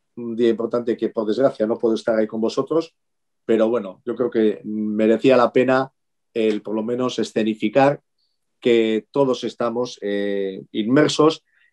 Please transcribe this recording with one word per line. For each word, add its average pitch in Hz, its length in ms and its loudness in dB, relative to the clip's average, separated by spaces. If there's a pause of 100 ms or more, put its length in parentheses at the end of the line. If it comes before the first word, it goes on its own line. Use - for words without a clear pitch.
(160)
un 117 200 -8
día 117 140 2
importante 113 460 -2
que 110 140 -2
por 110 160 -6
desgracia 110 400 0
no 113 140 -2
puedo - 160 2
estar 113 240 -2
ahí 110 80 2
con 110 120 -8
vosotros, 135 560 -2 (500)
pero 110 220 2
bueno, 107 380 -4
yo 117 100 -6
creo 120 140 -2
que 107 340 0
merecía 107 720 2
la 120 140 4
pena 131 400 2 (440)
el 110 260 0
por 104 140 -8
lo 110 80 -4
menos 123 340 -4
escenificar 110 840 0 (580)
que 110 500 2
todos 131 340 0
estamos, 120 580 -4
eh, 101 720 -4
inmersos 143 720 2 (280)